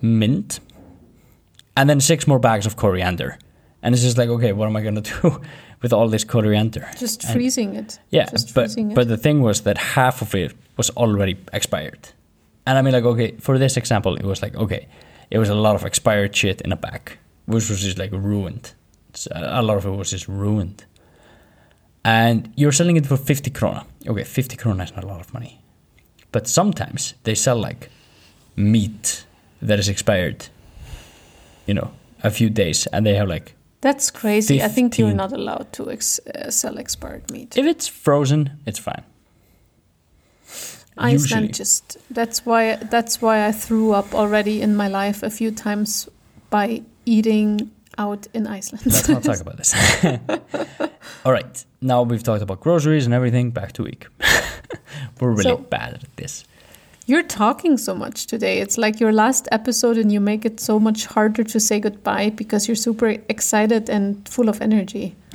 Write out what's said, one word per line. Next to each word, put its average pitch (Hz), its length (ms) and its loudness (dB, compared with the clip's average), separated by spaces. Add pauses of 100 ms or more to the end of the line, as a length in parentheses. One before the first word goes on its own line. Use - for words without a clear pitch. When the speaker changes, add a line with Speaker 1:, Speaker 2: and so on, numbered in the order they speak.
Speaker 1:
mint, 113 580 0 (1200)
and 139 120 6
then 143 120 6
six 151 260 2
more 135 120 6
bags 113 260 2
of 107 100 -2
coriander. 90 600 0 (440)
And 120 120 2
it's 120 100 2
just 123 140 2
like, 120 120 4
"Okay, 117 240 2
what 107 140 0
am 107 80 -2
I 107 60 -2
gonna 107 200 -2
<laughs> - 200 -10
do - 200 2 (400)
with 120 120 0
all 113 160 6
this 107 140 0
coriander?" 110 640 0 (100)
Speaker 2:
Just 233 260 -6
Speaker 1:
And - 100 -4
Speaker 2:
freezing 240 420 0
it. - 240 -12 (100)
Speaker 1:
Yeah, 147 220 0
Speaker 2:
Just - 240 -6
Speaker 1:
but, 127 100 4
Speaker 2:
freezing 208 260 -4
it. - 40 -4
Speaker 1:
but 123 120 4
the 110 100 0
thing 151 240 2
was 123 200 2
that 101 160 0
half - 440 0
of 107 140 -6
it 85 180 -2 (240)
was - 140 -2
already 101 460 0 (160)
expired. - 560 -6 (560)
And 131 120 2
I 135 40 4
mean, 131 120 4
like, 123 120 4
okay, 117 340 0
for 135 200 2
this 135 180 2
example, 101 380 0
it - 100 -6
was 98 160 -4
like, - 140 -10
okay, - 320 -4 (420)
it 104 80 0
was 107 120 2
a 101 60 0
lot 107 200 4
of 92 100 -4
expired 104 500 0
shit - 260 0
in - 100 -4
a - 40 -2
bag, - 260 -10 (440)
which 110 240 0
was 98 140 -4
just, 92 160 -4
like, 95 120 -6
ruined. 98 600 -4 (360)
It's, - 180 -14
uh, 80 240 -8
a 117 100 0
lot 107 160 2
of 95 80 -4
it 98 60 -4
was 95 180 -6
just 92 180 -8
ruined. 98 560 -2 (1200)
And 113 520 4
you're 143 160 4
selling 170 260 4
it 147 80 2
for 135 120 2
fifty - 340 -2
krona. - 340 -4 (220)
Okay, 104 160 -4
fifty - 340 -6
krona 95 260 -2
is - 120 -12
not 95 80 -10
a 98 40 -10
lot 90 140 -12
of - 120 -20
money. 120 280 -16 (720)
But 113 160 -2
sometimes - 640 -2 (100)
they 110 120 -2
sell, 123 220 2
like, - 320 -8 (640)
meat 107 720 0 (360)
that 107 180 0
is 95 80 0
expired, 92 600 -2 (1200)
you 101 60 0
know, - 180 -2 (320)
a 110 80 2
few 113 180 2
days, - 380 0
and 110 180 0
they 101 100 4
have, 101 140 2
like, - 240 -8 (280)
Speaker 2:
That's 285 300 0
crazy. 214 500 2
I 214 60 2
think 240 300 0
you're 226 120 4
Speaker 1:
fifteen 196 80 2
Speaker 2:
not 196 160 -4
allowed - 400 -8
to - 180 -10
ex-, - 360 -4
uh, - 240 -10
sell - 260 -4
expired - 540 -12
meat. - 260 -14
Speaker 1:
If 277 80 4
it's 320 220 0
frozen, 143 640 2 (140)
it's 107 140 -8
fine. - 240 -10 (1900)
Speaker 2:
Iceland 220 500 2
Speaker 1:
Usually. - 20 -
Speaker 2:
just, - 480 -4 (120)
that's 233 360 -4
why, 226 300 2
that's 233 460 -2
why 220 260 4
I 214 40 2
threw 220 420 2
up 202 220 0
already 208 460 2
in 208 160 2
my 202 100 0
life 196 360 -2
a 214 60 -4
few 220 220 -4
times 208 560 -4 (420)
by 214 340 -2 (220)
eating 214 680 2 (260)
out 208 360 -6
in 220 140 -4
Iceland. 208 380 -10
Speaker 1:
Let's - 240 4
not 285 140 2
talk 127 180 -2
about - 160 -14
this. - 160 0 (300)
<laughs> - 1200 -6
All 131 80 4
right. - 320 -4 (160)
Now 123 220 2
we've 117 200 -2
talked 107 180 0
about 98 200 -6
groceries 156 440 4
and 120 80 2
everything. 123 380 2
Back - 220 -8
to - 100 -6
week. - 240 -12 (520)
<laughs> - 600 -16
We're 123 120 2
really 104 120 2
Speaker 2:
So - 140 2
Speaker 1:
bad - 380 -8
at - 200 -20
this. - 300 -14 (640)
Speaker 2:
You're 311 160 4
talking 262 540 2
so - 160 -6
much - 320 -10
today. 196 360 -2
It's 196 160 -2
like 214 240 0
your 220 100 6
last 220 400 4
episode 226 460 2
and 214 140 4
you 208 100 2
make 214 240 0
it 220 160 -4
so 214 180 2
much 214 280 2
harder 220 360 2
to 214 160 -2
say 208 200 2
goodbye 202 520 -2
because 214 380 -2
you're 233 60 0 (140)
super 220 200 2 (200)
excited 220 600 2
and 202 400 -2
full 240 200 2
of 214 120 -2
energy. 208 540 0 (200)